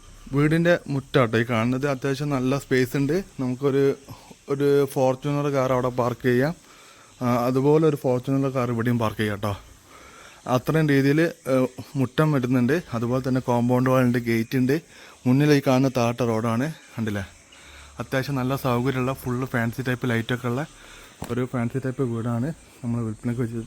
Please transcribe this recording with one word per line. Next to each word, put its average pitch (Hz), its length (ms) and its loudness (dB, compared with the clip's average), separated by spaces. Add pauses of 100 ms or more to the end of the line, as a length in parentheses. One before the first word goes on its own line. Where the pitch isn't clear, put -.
(360)
വീടിൻ്റെ 165 380 4 (200)
മുറ്റാട്ടോ 123 480 2
ഈ 113 100 0
കാണുന്നത്. 127 420 0
അത്യാവശ്യം 139 440 -4
നല്ല 131 260 0
സ്പേസ് 127 360 2
ഉണ്ട്. 143 160 0 (260)
നമുക്കൊരു, 131 420 0 (720)
ഒരു 139 140 0 (280)
Fortuner 143 500 0 (120)
കാർ 127 180 0
അവിടെ 127 160 0 (100)
പാർക്ക് 120 280 -2
ചെയ്യാം. 135 240 2 (680)
ആ, 123 60 0 (200)
അതുപോലെ 147 440 4
ഒരു 143 140 -6
Fortuner 135 520 0
കാർ 120 180 0
ഇവിടെയും 117 300 0
പാർക്ക് 107 180 -2
ചെയ്യാം 104 220 -4
ട്ടോ. 101 80 -2 (1040)
അത്രയും 156 380 0
രീതിയിൽ, 139 240 4 (340)
ഏ, - 20 2 (460)
മുറ്റം 156 340 0
വരുന്നുണ്ട്. 127 400 2 (220)
അതുപോലെ 123 320 -2
തന്നെ 127 120 0 (100)
കോമ്പൗണ്ട് 123 420 2
വാളുണ്ട്, 123 340 4
ഗേറ്റ് 113 340 0
ഉണ്ട്. 131 140 2 (500)
മുന്നിൽ 143 340 4
ഈ - 80 -16
കാണുന്ന 131 300 4
താഴത്തെ 120 340 0
റോഡാണ്, 113 360 0 (260)
കണ്ടില്ലേ? 104 300 -4 (800)
അത്യാവശ്യം 135 360 -4
നല്ല 127 260 -2
സൗകര്യമുള്ള 127 560 0
ഫുൾ 123 180 -4 (140)
ഫാൻസി 117 340 -2
ടൈപ്പ് 127 240 -2
ലൈറ്റൊക്കെ 120 400 -2
ഉള്ള 127 120 -2 (680)
ഒരു 120 120 -2 (100)
ഫാൻസി 120 320 -4
ടൈപ്പ് 131 260 -4
വീടാണ് 117 380 -2 (340)
നമ്മൾ 120 240 -4
വിൽപ്പനയ്ക്ക് 117 380 -6
വെച്ച്, 113 220 -6